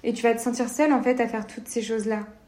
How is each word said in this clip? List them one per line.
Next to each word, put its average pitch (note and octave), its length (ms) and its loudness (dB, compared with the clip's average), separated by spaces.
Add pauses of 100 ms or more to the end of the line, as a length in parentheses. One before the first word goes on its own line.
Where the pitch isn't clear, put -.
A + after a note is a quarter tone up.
et A#3 80 0
tu A#3 100 -4
vas A#3 120 4
te A3+ 60 -2
sentir A#3+ 280 -2
seule, D4+ 240 2
en B3+ 100 4
fait, B3 180 2
à A3+ 80 2
faire - 180 -4
toutes - 220 -14
ces A3+ 140 -2
choses-là. G#3+ 380 -2 (280)